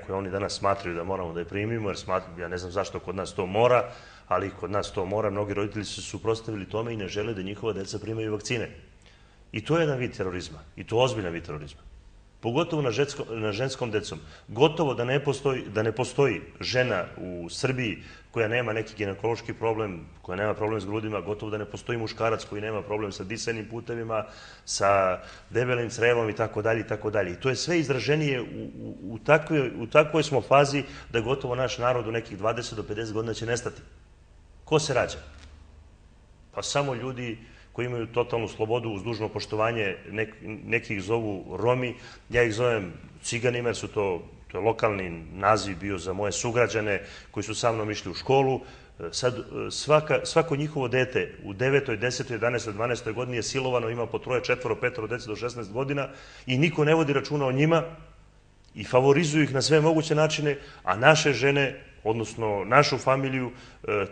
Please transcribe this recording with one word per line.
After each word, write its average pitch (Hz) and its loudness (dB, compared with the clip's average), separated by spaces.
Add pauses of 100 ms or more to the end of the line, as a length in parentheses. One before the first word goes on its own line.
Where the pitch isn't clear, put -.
koje 95 -6
oni 98 -4
danas 95 -4
smatraju 95 0
da 85 -4
moramo 92 -4
da 85 -6
je 85 -4
primimo, 104 -4
jer 87 -4
smat-, 90 -4
ja 87 -6
ne 90 -6
znam 90 -8
zašto 95 -2
kod 90 -8
nas 90 -6
to 95 -2
mora, 113 4 (360)
ali 95 0
kod 90 -6
nas 101 -2
to 92 -2
mora. 104 0
Mnogi 101 -2
roditelji 101 -4
su - -10
se - -10
suprotstavili 107 -4
tome 117 -4
i 113 -6
ne 95 -4
žele 107 -4
da 95 -6
njihova 104 -4
deca 95 -6
primaju 110 -4
vakcine. 107 -4 (800)
I 107 -6
to 156 2
je 170 4
jedan 147 2
vid 123 -4
terorizma, 87 -6 (160)
i 95 -10
to 110 -2
ozbiljan 113 2
vid 82 -8
terorizma. 73 -12 (600)
Pogotovo 151 0
na 127 2
žensko-, 139 -2
na 107 -2
ženskom 120 -4
decom. 98 -4 (280)
Gotovo 151 2
da 117 -2
ne 131 2
postoji, 131 0 (100)
da 110 2
ne 110 2
postoji 123 2 (200)
žena 104 2 (120)
u 87 -8
Srbiji 123 -2 (340)
koja 113 2
nema 117 0
neki 113 -4
ginekološki 107 -2
problem, 107 -2 (160)
koja 90 -8
nema 101 0
problem 107 -2
s 92 -8
grudima, 107 -4
gotovo 104 -6
da 107 -4
ne 104 -6
postoji - -6
muškarac 110 -2
koji 104 -8
nema 107 -4
problem 107 -4
sa 101 -8
disajnim 110 -6
putevima, 113 -4 (400)
sa 98 4 (300)
debelim 120 0
crevom 117 4
i 104 -2
tako 110 -2
dalje, 110 2
i - -16
tako 107 -2
dalje. 98 0
I 87 -8
to 131 2
je 123 2
sve 170 0
izraženije 135 0
u, 104 -6
u, 110 -10 (180)
u 110 -8
takvoj, 151 4
u 113 -6
takvoj 151 6
smo 131 2
fazi 139 6 (260)
da 117 0
gotovo 123 -2
naš 123 -2
narod 120 2
u 113 -4
nekih 113 -4
dvadeset 113 -2
do 104 -4
pedeset 107 -6
godina 113 -2
će 113 -6
nestati. 113 -4 (840)
Ko 156 4
se 147 -2
rađa? 104 0 (1400)
Pa 101 -6
samo 143 0
ljudi 120 -6 (400)
koji 120 -2
imaju 120 -4
totalnu 117 0
slobodu, 113 -2
uz 98 -6
dužno 107 -4
poštovanje, 107 0 (140)
nek-, 107 -4 (320)
neki 113 0
ih 95 -4
zovu 104 -2
Romi, 120 2 (360)
ja 120 6
ih 110 2
zovem 113 2 (360)
Ciganima, 120 0
jer 104 0
su 104 -6
to, 98 0 (240)
to - -8
je 95 -2
lokalni 107 2 (240)
naziv 98 2
bio 98 -4
za 90 -4
moje 101 -2
sugrađane 110 0 (280)
koji 104 -4
su 107 -6
sa 120 2
mnom 107 -2
išli 98 -6
u 82 -8
školu. 135 4
E, - -12
sad, 123 0
e, 110 -8
svaka, 147 2
svako 156 2
njihovo 147 -2
dete 117 2
u 101 -8
devetoj, 127 2
desetoj, 120 -2
jedanaestoj, 113 0
dvanaestoj 113 -2
godini 123 -4
je 107 -2
silovano, 123 0
ima 117 -4
po 107 -4
troje, 120 -2
četvoro, 120 0
petoro 123 -2
dece 110 -6
do 104 -4
šesnaest 113 -6
godina 135 -2 (380)
i 127 2
niko 160 4
ne 156 6
vodi 151 4
računa 139 0
o 127 2
njima 156 4 (920)
i 107 -8
favorizuju 143 6
ih 127 0
na 135 2
sve 151 6
moguće 156 4
načine, 151 2 (260)
a 95 2
naše 151 8
žene, 139 2 (200)
odnosno 107 0
našu 135 6
familiju, 131 2
e, - -2